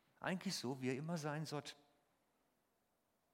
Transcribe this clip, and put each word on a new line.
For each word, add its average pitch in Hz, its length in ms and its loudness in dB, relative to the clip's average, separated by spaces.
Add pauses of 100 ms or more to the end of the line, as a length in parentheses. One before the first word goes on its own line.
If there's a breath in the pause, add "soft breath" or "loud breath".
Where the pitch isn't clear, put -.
(200 soft breath)
Eigentlich 175 340 0
so, 131 260 0
wie 127 100 4
er 131 60 4
immer 160 220 0
sein 151 300 0
sollte. - 280 -4 (1600)